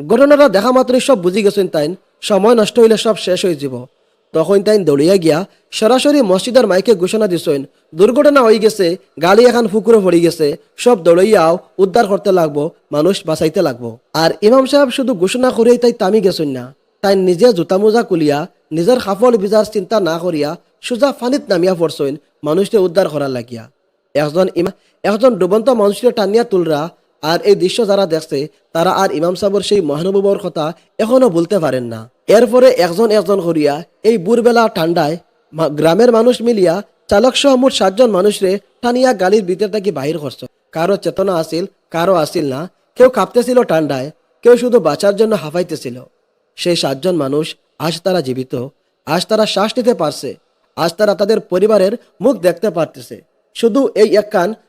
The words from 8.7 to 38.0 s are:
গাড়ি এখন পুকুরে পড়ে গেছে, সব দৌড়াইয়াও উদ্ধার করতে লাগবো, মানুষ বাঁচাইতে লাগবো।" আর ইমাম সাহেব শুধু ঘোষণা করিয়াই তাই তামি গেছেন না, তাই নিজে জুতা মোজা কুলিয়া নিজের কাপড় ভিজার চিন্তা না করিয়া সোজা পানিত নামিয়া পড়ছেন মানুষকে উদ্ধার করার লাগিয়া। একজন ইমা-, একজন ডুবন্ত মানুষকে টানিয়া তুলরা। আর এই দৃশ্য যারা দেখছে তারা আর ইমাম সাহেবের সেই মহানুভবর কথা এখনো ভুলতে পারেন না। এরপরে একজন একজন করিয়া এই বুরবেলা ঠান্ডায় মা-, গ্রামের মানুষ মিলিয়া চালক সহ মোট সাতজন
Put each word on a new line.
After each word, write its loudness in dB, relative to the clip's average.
গাড়ি 4
এখন 4
পুকুরে 2
পড়ে 2
গেছে, 0
সব 0
দৌড়াইয়াও 4
উদ্ধার 2
করতে -2
লাগবো, -2
মানুষ 0
বাঁচাইতে -2
লাগবো।" -6
আর 0
ইমাম 4
সাহেব 2
শুধু -4
ঘোষণা -2
করিয়াই 2
তাই 0
তামি 0
গেছেন -4
না, -10
তাই 0
নিজে 2
জুতা -2
মোজা 2
কুলিয়া -2
নিজের 0
কাপড় 0
ভিজার 0
চিন্তা -4
না -2
করিয়া -4
সোজা -2
পানিত -4
নামিয়া 0
পড়ছেন -4
মানুষকে 0
উদ্ধার 0
করার -6
লাগিয়া। -12
একজন 0
ইমা-, -2
একজন 2
ডুবন্ত 0
মানুষকে 0
টানিয়া -2
তুলরা। -2
আর -2
এই 4
দৃশ্য -2
যারা 0
দেখছে -6
তারা 0
আর 0
ইমাম -2
সাহেবের -2
সেই 0
মহানুভবর -2
কথা -8
এখনো 2
ভুলতে 0
পারেন -2
না। -12
এরপরে 6
একজন 0
একজন 0
করিয়া -2
এই 2
বুরবেলা 2
ঠান্ডায় -2
মা-, -2
গ্রামের 2
মানুষ 2
মিলিয়া 0
চালক 2
সহ 2
মোট 0
সাতজন 0